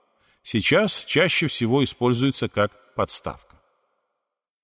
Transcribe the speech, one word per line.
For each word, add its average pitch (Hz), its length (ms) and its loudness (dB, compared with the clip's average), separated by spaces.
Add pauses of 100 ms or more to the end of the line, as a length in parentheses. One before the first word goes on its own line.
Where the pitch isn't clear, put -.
(420)
Сейчас 156 640 0
чаще 160 400 2
всего 123 360 0
используется 123 640 0
как - 460 -4
подставка. - 600 -6 (1080)